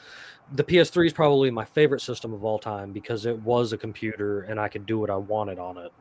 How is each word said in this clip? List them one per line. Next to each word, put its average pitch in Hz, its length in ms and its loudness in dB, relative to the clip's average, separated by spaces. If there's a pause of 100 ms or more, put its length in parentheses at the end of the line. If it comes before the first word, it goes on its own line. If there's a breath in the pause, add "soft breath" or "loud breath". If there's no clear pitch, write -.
(520 loud breath)
The 143 120 0
P 175 140 4
S 160 100 8
three 170 180 4
is 160 60 0
probably 143 380 4
my 113 140 -2
favorite 139 360 2
system 117 320 -8
of 101 120 -6
all 107 140 0
time 101 340 -8
because 107 340 -6
it 117 160 -2
was 120 300 2
a 110 40 -2
computer 104 640 -4
and 107 180 -8
I 104 80 -2
could 101 180 -12
do 110 120 -2
what 107 120 -2
I 98 60 -2
wanted 101 420 -4
on 90 180 -10
it. 85 240 -16